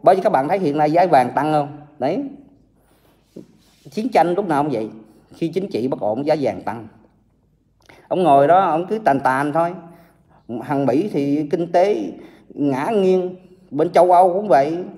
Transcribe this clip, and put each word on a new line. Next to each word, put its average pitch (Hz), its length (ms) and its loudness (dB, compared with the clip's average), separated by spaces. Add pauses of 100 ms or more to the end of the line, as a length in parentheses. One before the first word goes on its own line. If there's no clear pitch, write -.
Bởi 175 120 6
vì 190 60 -4
các 208 80 0
bạn 143 180 0
thấy 190 120 -2
hiện 151 180 -2
nay 151 140 0
giá 170 140 4
vàng 131 300 2
tăng 147 160 0
không? 147 160 0 (320)
Đấy. 175 240 -4 (1700)
Chiến 220 180 -6
tranh 175 240 2
lúc 196 140 -4
nào 143 160 0
cũng 151 80 -4
vậy. 110 180 -6 (440)
Khi 165 140 -6
chính 185 200 -6
trị 123 200 -6
bất - 120 -6
ổn, 110 260 -4
giá 151 140 2
vàng 107 220 -4
tăng. 110 260 -10 (1200)
Ông 180 160 -2
ngồi 139 240 6
đó, 175 120 6
ông 175 280 0
cứ 214 120 -4
tàn 139 200 0
tàn 139 340 -2
thôi. 170 200 0 (880)
Thằng 139 240 -4
Mỹ 147 280 0
thì 143 380 -2
kinh 170 200 -4
tế 196 400 0 (380)
ngã 139 440 -2
nghiêng. 185 420 0 (360)
Bên 156 180 0
châu 175 220 4
Âu 175 220 6
cũng 208 140 -4
vậy. 156 300 2 (200)